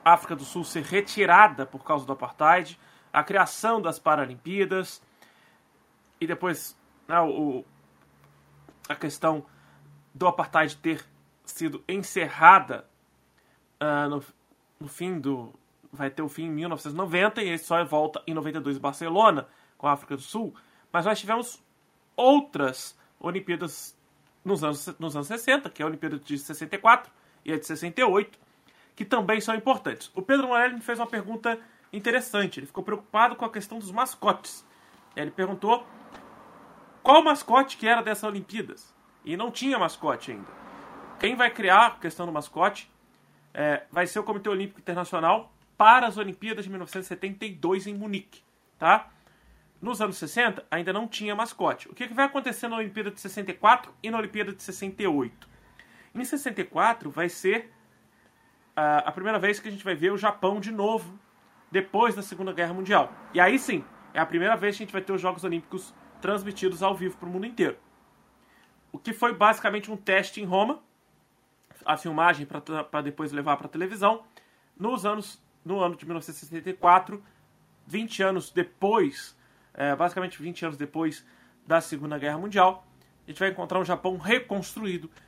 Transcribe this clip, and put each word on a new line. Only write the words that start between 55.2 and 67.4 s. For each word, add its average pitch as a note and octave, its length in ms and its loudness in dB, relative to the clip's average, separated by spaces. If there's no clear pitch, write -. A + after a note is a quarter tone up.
Em B3 100 -8
sessenta C4 380 -4
e - 20 -6
quatro G3 460 0
vai E3 200 -4
ser G#3 420 -2
a, D3+ 240 2
a D3 120 0
primeira G3+ 280 -2
vez G3+ 200 0
que - 80 -14
a G#3+ 40 -10
gente G3 120 -14
vai F#3+ 120 -4
ver E3+ 160 2
o G#3 60 -2
Japão G#3 420 0
de G3+ 120 -8
novo G#3 480 -2
depois G3 440 2
da G3+ 60 -8
Segunda F#3+ 320 -8
Guerra E3+ 200 -2
Mundial. F#3+ 380 2
E F3 60 4
aí G3+ 200 8
sim, F#3 240 -2
é - 60 0
a D#3+ 60 2
primeira F3 300 0
vez G3+ 220 -2
que G#3+ 60 -12
a - 20 -10
gente - 80 -12
vai F#3+ 80 -4
ter G3 120 -6
os F#3 80 -4
Jogos F3+ 220 -2
Olímpicos F3+ 500 -8
transmitidos F#3+ 600 -4
ao G3 140 2
vivo F#3 220 -6
pro F3 120 -12
mundo F#3 160 -6